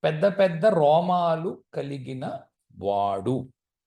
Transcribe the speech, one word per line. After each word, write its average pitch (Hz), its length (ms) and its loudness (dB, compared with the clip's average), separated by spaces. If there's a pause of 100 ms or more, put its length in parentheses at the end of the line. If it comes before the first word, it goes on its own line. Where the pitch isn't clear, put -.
పెద్ద 156 220 0
పెద్ద 190 400 2
రోమాలు 170 1000 2 (100)
కలిగిన 135 680 -10 (380)
వాడు, 101 720 -2 (380)